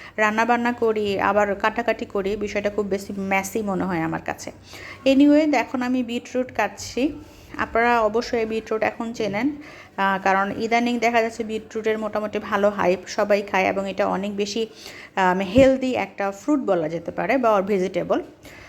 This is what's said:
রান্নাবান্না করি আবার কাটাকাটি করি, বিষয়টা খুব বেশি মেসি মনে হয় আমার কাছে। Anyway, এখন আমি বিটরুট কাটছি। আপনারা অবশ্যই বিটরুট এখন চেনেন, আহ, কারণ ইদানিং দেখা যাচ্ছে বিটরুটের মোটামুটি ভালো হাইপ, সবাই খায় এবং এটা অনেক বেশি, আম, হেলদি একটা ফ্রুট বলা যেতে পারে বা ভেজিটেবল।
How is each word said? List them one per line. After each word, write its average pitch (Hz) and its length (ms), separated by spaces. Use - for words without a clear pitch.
রান্নাবান্না 226 560
করি 214 460
আবার 202 360
কাটাকাটি 220 500
করি, 196 300
বিষয়টা 208 340
খুব 208 160
বেশি 196 320
মেসি 196 440
মনে 190 220
হয় 180 180
আমার 165 200
কাছে। - 300
Anyway, 285 500
এখন 240 260
আমি 254 220
বিটরুট 247 480
কাটছি। 240 680
আপনারা 233 420
অবশ্যই 226 460
বিটরুট 220 380
এখন 226 300
চেনেন, 220 380
আহ, 196 260
কারণ 196 360
ইদানিং 233 400
দেখা 233 220
যাচ্ছে 226 220
বিটরুটের 220 540
মোটামুটি 214 420
ভালো 208 300
হাইপ, 185 380
সবাই 208 340
খায় 196 260
এবং 196 220
এটা 196 160
অনেক 196 300
বেশি, 208 320
আম, 185 240
হেলদি 254 560
একটা 196 360
ফ্রুট 294 280
বলা 180 300
যেতে 165 220
পারে 175 260
বা 220 240
ভেজিটেবল। 185 600